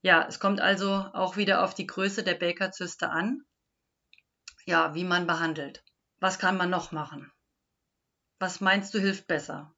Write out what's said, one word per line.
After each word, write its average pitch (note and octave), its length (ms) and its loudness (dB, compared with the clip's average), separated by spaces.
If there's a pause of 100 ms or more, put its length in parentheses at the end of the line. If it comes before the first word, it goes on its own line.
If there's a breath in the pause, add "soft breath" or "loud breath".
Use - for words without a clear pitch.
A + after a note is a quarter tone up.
Ja, F3 240 6
es - 120 -10
kommt G3 220 2
also G3 300 2 (220)
auch F#3 240 -2
wieder F#3+ 260 4
auf F#3+ 100 0
die - 140 -8
Größe G3 340 -2
der F3+ 140 0
Baker-Zyste F3 760 -4
an, G#3+ 320 -2 (1200)
ja, E3 280 2
wie F3 120 -4
man F3 200 0
behandelt. D#3+ 580 -2 (360)
Was F#3 180 0
kann F#3+ 180 2
man F3+ 140 0
noch F3+ 220 -2
machen? D3 400 -10 (1040)
Was F#3 240 -6
meinst G3 320 2
du, G#3+ 60 2
hilft F#3+ 260 0
besser? D3+ 520 -4